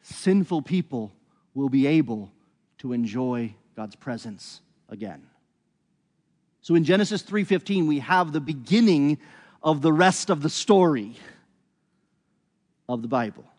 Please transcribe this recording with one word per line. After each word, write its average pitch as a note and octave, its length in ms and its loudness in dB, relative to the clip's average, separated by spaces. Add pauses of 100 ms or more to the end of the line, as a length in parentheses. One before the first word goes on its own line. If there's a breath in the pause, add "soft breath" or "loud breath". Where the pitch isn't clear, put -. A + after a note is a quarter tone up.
sinful F#3 600 0
people C3 500 -6 (400)
will C#3 160 -4
be C3+ 180 2
able A#2 460 0 (460)
to B2 160 -8
enjoy A#2 600 -4 (200)
God's G#2+ 220 -14
presence A2+ 680 -12 (260)
again. G2 380 -14 (1400)
So E3+ 120 0
in E3+ 100 4
Genesis F#3+ 360 0
three G3+ 240 -4
fifteen, F#3 420 0
we D3+ 120 0
have E3 340 0
the D#3+ 80 -2
beginning D3 760 2 (440 loud breath)
of D3+ 200 0
the D#3+ 100 4
rest F3 380 2
of D3+ 120 0
the D3+ 80 -2
story D3+ 680 2 (1700 loud breath)
of A#2+ 140 -4
the A#2 60 -10
Bible. A#2 360 -4 (140)